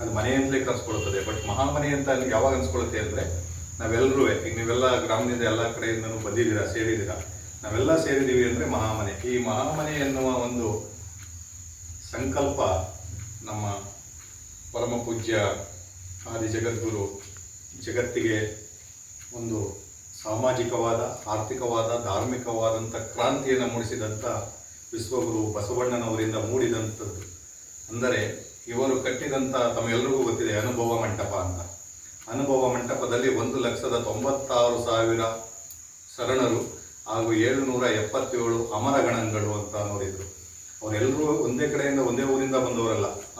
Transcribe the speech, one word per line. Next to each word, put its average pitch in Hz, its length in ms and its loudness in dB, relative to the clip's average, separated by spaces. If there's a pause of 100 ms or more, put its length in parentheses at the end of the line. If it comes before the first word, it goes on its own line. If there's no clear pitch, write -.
ಅದು 113 100 -2
ಮನೆ 113 240 2
ಅಂತಲೇ 135 300 4
ಕರ್ಸ್ಕೊಳ್ತದೆ. 104 640 0
But - 180 -4
ಮಹಾಮನೆ 143 400 2
ಅಂತ 139 200 2
ಅಲ್ಲಿ 127 220 2
ಯಾವಾಗ 131 240 6
ಅನ್ಸ್ಕೊಳುತ್ತೆ 117 440 0
ಅಂದ್ರೆ, 104 240 -2 (580)
ನಾವೆಲ್ಲರೂ, 120 520 4
ಈಗ - 260 -2
ನೀವೆಲ್ಲ 123 460 4
ಗ್ರಾಮದಿಂದ 120 380 2
ಎಲ್ಲ 110 300 2
ಕಡೆಯಿಂದನೂ 110 460 -2
ಬಂದಿದ್ದೀರಾ, 107 540 2
ಸೇರಿದ್ದೀರಾ, 110 420 0 (480)
ನಾವೆಲ್ಲ 131 420 4
ಸೇರಿದ್ದೀವಿ 127 460 4
ಅಂದ್ರೆ 123 160 0
ಮಹಾಮನೆ. 110 640 -2
ಈ 123 140 2
ಮಹಾಮನೆ 151 480 0
ಎನ್ನುವ 135 320 0
ಒಂದು 120 640 0 (1200)
ಸಂಕಲ್ಪ 139 480 0 (840)
ನಮ್ಮ 104 460 -6 (800)
ಪರಮ 117 320 -2
ಪೂಜ್ಯ 113 300 -2 (960)
ಆದಿ 113 180 -2
ಜಗದ್ಗುರು 107 720 -2 (640)
ಜಗತ್ತಿಗೆ - 840 0 (640)
ಒಂದು 110 440 -4 (440)
ಸಾಮಾಜಿಕವಾದ, 117 1080 0
ಆರ್ಥಿಕವಾದ, 117 760 0
ಧಾರ್ಮಿಕವಾದಂಥ 113 920 0
ಕ್ರಾಂತಿಯನ್ನು 127 680 2
ಮೂಡಿಸಿದಂಥ 110 580 -4 (680)
ವಿಶ್ವಗುರು 110 600 0
ಬಸವಣ್ಣನವರಿಂದ 113 840 0
ಮೂಡಿದಂಥದ್ದು. 107 840 0 (720)
ಅಂದರೆ 117 580 -2 (200)
ಇವರು 127 340 2
ಕಟ್ಟಿದಂಥ, 135 540 -2
ತಮ್ಮೆಲ್ಲರಿಗೂ 120 640 2
ಗೊತ್ತಿದೆ, 113 340 2
ಅನುಭವ 117 460 2
ಮಂಟಪ 101 320 -2
ಅಂತ. 90 360 -4 (600)
ಅನುಭವ 131 380 4
ಮಂಟಪದಲ್ಲಿ 123 640 2
ಒಂದು 123 240 0
ಲಕ್ಷದ 120 460 0
ತೊಂಬತ್ತಾರು 120 800 2
ಸಾವಿರ 113 360 4 (960)
ಶರಣರು 127 640 2 (260)
ಹಾಗೂ 113 260 2
ಏಳುನೂರ 123 540 4
ಎಪ್ಪತ್ತೇಳು 117 880 2
ಅಮರಗಣಗಳು 113 920 2
ಅಂತ - 100 -8
ನೋಡಿದ್ರು. 98 600 -4 (480)
ಅವರೆಲ್ಲರೂ 123 420 2
ಒಂದೇ 147 440 2
ಕಡೆಯಿಂದ, 139 320 2
ಒಂದೇ 120 220 4
ಊರಿಂದ 135 320 2
ಬಂದವರಲ್ಲ. 117 520 2 (340)